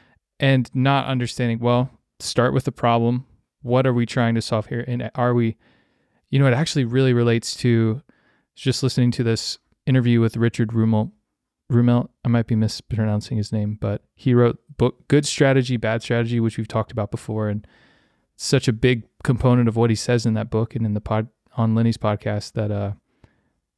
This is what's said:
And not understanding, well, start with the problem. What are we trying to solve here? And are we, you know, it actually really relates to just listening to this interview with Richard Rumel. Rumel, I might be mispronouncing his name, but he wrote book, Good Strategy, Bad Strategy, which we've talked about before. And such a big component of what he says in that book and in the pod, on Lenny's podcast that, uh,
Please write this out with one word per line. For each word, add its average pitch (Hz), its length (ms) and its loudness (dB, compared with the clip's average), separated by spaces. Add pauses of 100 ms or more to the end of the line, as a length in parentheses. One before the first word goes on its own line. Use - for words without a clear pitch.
(400)
And 135 340 2
not 135 320 0
understanding, 123 540 -2
well, 123 320 0 (280)
start 123 320 0
with 135 120 0
the - 80 -6
problem. 117 560 0 (340)
What 127 240 0
are 131 80 2
we 120 140 0
trying 117 260 0
to 113 80 0
solve 110 240 -4
here? 120 220 -8
And 120 260 -6
are 123 220 0
we, 113 200 0 (760)
you 139 80 2
know, 139 80 4
it 123 60 4
actually 139 320 0
really 127 280 2
relates 117 440 0
to 113 440 2 (540)
just - 260 -4
listening 127 300 2
to 123 120 -2
this 113 360 -4 (260)
interview 120 340 2
with 113 180 0
Richard 117 320 0
Rumel. 110 420 0 (600)
Rumel, 120 380 4 (160)
I 123 40 0
might 117 180 2
be 117 80 0
mispronouncing 107 840 -2
his 104 140 -4
name, 104 280 -4
but 107 220 -4 (140)
he - 180 0
wrote 120 260 4 (180)
book, - 300 -2
Good 143 200 2
Strategy, 131 500 2
Bad 110 240 -4
Strategy, 117 380 -2
which 113 180 -2
we've 110 100 -6
talked - 240 -4
about 110 200 -6
before. 107 360 -6
And 104 200 -6 (680)
such - 320 -2
a 123 60 2
big 117 300 0 (200)
component 123 440 2
of 110 80 0
what 117 160 2
he 113 40 0
says 120 300 0
in 113 80 0
that 107 160 -4
book 113 260 -4
and 117 100 -4
in 104 100 -2
the 104 60 -4
pod, 110 260 -2 (280)
on 113 200 0
Lenny's 113 220 2
podcast 104 560 -4
that, 104 180 -4
uh, 101 220 -4 (840)